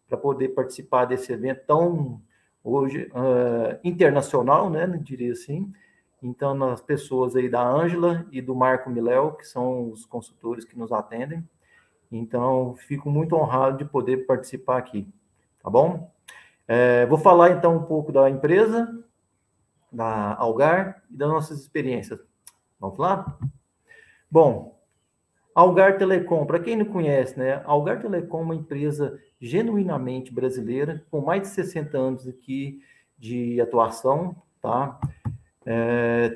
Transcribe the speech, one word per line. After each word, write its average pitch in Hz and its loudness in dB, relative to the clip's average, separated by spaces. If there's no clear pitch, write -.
pra 123 -4
poder 135 -2
participar 127 -2
desse 127 -4
evento 127 -6
tão, 151 0
hoje, 135 -2
ah, 123 0
internacional, 151 2
né, 170 -2
eu 165 -6
diria 123 -8
assim. 175 -8
Então, 139 -4
as 123 -2
pessoas 127 -2
aí 127 2
da 123 0
Ângela 170 0
e 127 -8
do 127 -6
Marco 127 2
Miléo, 127 0
que - -20
são 123 -4
os 113 -16
consultores 117 -10
que - -20
nos 117 -10
atendem. 131 -6
Então, 123 -2
fico 143 -8
muito 160 0
honrado 135 2
de 147 -6
poder 127 -2
participar 127 -2
aqui, 104 -8
tá - -8
bom? 156 2
É, 123 6
vou 151 4
falar, 175 10
então, 170 2
um 160 -4
pouco 151 -4
da 135 6
empresa, 220 2
da 110 -4
Algar 151 0
e - -20
das 143 -2
nossas 156 -4
experiências. 127 -6
Vamos 98 -8
lá? 185 -4
Bom, 147 4
Algar 185 6
Telecom, 175 0
pra 160 0
quem 226 -4
não 214 0
conhece, 147 0
né, 131 -2
Algar 151 0
Telecom 175 -6
é - -6
uma 165 -6
empresa 147 -6
genuinamente 139 -4
brasileira, 127 -4
com 151 -4
mais 175 -2
de 196 -10
sessenta 147 -6
anos 131 -4
aqui 139 -10
de 120 -4
atuação, 123 0
tá? 127 -4
É, 117 0